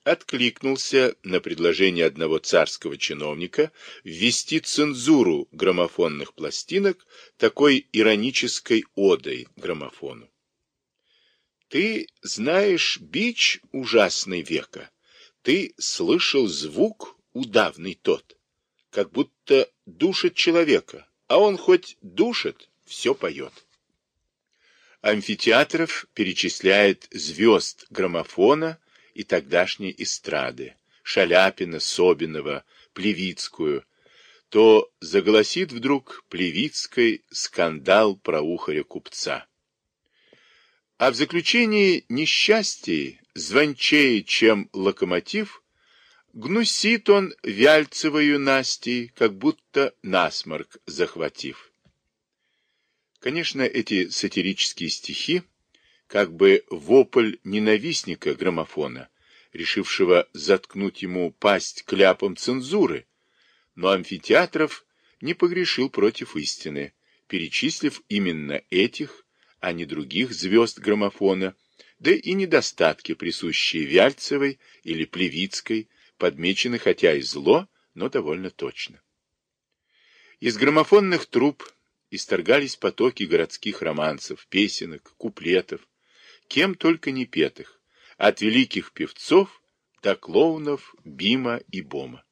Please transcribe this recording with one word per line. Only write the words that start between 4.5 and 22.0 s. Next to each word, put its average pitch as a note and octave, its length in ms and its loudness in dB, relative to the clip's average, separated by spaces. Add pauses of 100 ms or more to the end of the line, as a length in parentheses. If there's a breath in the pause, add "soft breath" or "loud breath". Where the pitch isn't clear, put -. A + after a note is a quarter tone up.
цензуру B2+ 920 2
граммофонных E2+ 800 -2
пластинок F3 760 -4 (300 soft breath)
такой C3+ 560 2
иронической A2 920 0 (120)
одой D#2+ 500 0 (100)
граммофону. C#2 720 -12 (1400)
«Ты F#3+ 400 -4 (140)
знаешь E3+ 760 -2
бич - 640 -2 (100)
ужасный G#2 720 0
века, - 500 -10 (520 soft breath)
ты E3 360 -2
слышал C3+ 680 0
звук E2+ 680 -4 (160)
удавный F#2+ 640 -2
тот, - 420 -4 (540)
как G2+ 220 -4
будто - 580 0 (160)
душит E3 480 -2
человека, D3+ 720 0 (220)
а C#3 100 4
он G3+ 180 4
хоть F3+ 440 2